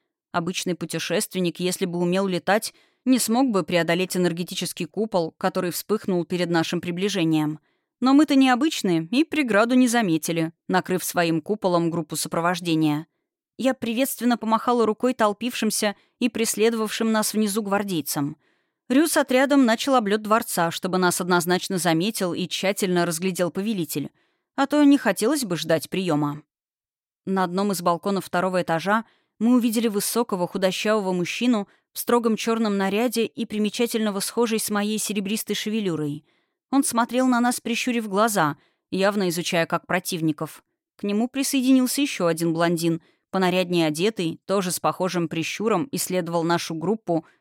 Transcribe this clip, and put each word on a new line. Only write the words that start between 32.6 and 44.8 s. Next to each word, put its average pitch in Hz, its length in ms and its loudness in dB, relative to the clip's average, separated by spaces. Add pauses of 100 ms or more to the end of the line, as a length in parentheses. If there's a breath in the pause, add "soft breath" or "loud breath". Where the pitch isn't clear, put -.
наряде 208 500 0
и 226 200 -6
примечательного 214 720 -2
схожей 226 400 0
с - 120 -6
моей 208 260 -2
серебристой 208 580 -4
шевелюрой. 160 720 -4 (460)
Он 269 120 4
смотрел 240 440 0
на 247 120 4
нас, 240 220 0
прищурив 226 480 -2
глаза, 185 480 2 (320 soft breath)
явно 190 400 0
изучая 165 380 0
как - 180 -4
противников. 160 800 -4 (320)
К - 80 -12
нему 208 240 0
присоединился 262 720 2
еще 269 240 -2
один 165 260 0
блондин, 165 480 0 (300 soft breath)
понаряднее 180 560 0
одетый, 165 640 -2
тоже 190 240 -2
с - 80 -6
похожим 170 480 -2